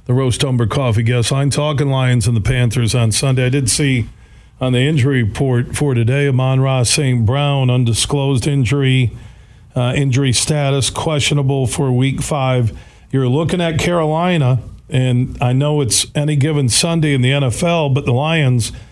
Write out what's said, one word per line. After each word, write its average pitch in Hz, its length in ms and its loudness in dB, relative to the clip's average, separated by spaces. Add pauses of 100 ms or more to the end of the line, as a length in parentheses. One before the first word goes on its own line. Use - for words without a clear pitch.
the 123 60 0
Roast 131 320 0
Umber 123 220 0
Coffee 120 380 0
Guest 120 260 0
Line, 139 180 0
talking 147 400 0
Lions 127 380 2
and 120 100 2
the 107 40 2
Panthers 120 520 0
on 113 200 2
Sunday. 127 340 2
I 127 40 2
did 135 200 0
see 131 380 0 (520)
on 127 120 0
the 123 80 2
injury 135 420 2
report 123 540 -2
for 139 180 0
today, 127 320 2
Amon-Ra 131 560 2
Saint 123 420 0
Brown, 135 460 0
undisclosed 127 760 0
injury, 131 640 0 (640)
uh, 123 180 -2
injury 139 380 0
status, 139 580 -2
questionable 139 760 -2
for 135 240 -2
week 135 280 0
five. 131 560 0 (360)
You're 135 160 0
looking 160 320 0
at 165 180 -2
Carolina, 165 840 0 (280)
and 127 520 0
I 123 120 0
know 147 300 0
it's - 240 -2 (100)
any 151 180 0
given 143 340 0
Sunday 156 460 0
in 131 80 0
the 127 100 2
N 139 120 0
F 120 180 -2
L, 170 280 0
but 131 160 -2
the 120 60 0
Lions 135 600 0 (200)